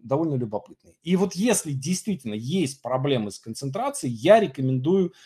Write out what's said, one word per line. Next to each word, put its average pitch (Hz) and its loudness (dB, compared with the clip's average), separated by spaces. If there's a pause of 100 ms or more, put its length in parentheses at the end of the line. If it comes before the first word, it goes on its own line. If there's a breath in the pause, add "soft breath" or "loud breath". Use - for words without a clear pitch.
довольно 143 0
любопытный. - -8
И 175 2
вот 190 0
если 196 0
действительно 143 -4
есть 131 -2
проблемы 123 -2
с - -14
концентрацией, 139 -6
я 160 8
рекомендую, 147 0 (120 soft breath)